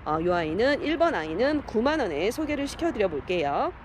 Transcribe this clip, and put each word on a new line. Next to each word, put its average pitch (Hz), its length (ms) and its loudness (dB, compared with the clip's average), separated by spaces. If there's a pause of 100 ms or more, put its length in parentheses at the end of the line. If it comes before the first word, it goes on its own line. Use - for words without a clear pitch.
어, 151 220 -2
요 180 80 2
아이는 175 480 2
일 294 160 -2
번 330 160 2
아이는 208 480 0
구만 269 380 0
원에 180 320 0
소개를 294 340 -2
시켜드려 247 420 0
볼게요. 180 640 0 (120)